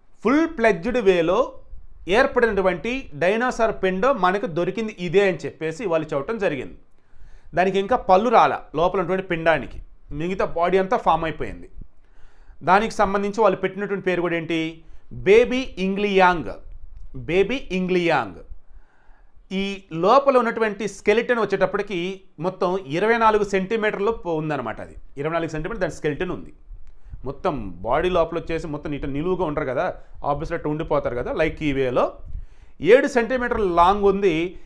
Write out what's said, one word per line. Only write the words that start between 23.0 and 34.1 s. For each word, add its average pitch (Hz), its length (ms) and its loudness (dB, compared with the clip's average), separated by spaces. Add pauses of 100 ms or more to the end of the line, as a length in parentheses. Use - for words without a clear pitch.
నాలుగు 214 260 4
సెంటీమీటర్లు 202 680 0
పో-, 175 260 -4
ఉందన్నమాట. 131 440 -4
అది 87 140 -14 (220)
ఇరవై 151 160 -4
నాలుగు 165 160 -2
సెంటీమీటర్ 156 320 -6
దాని 170 100 -2
స్కెలిటన్ 156 400 -4
ఉంది. 90 220 -10 (720)
మొత్తం 131 440 -4 (120)
బాడీ 139 280 0
లోపల 170 280 0
వచ్చేసి 165 300 -6
మొత్తం 147 260 -8
ఇటు 143 120 -6
నిలువుగా 165 400 -2
ఉంటారు 151 200 -2
కదా, 135 300 -2 (300)
ఆబ్వియస్లీ 143 320 -2
అట్లా 151 140 -4
ఉండిపోతారు 151 440 -2
కదా, 135 160 -4
like 165 320 -2
ఈ 143 100 2
వేలో 131 400 0 (680)
ఏడు 240 260 8
సెంటీమీటర్ల 233 640 0
లాంగ్ 185 300 4
ఉంది, 190 640 2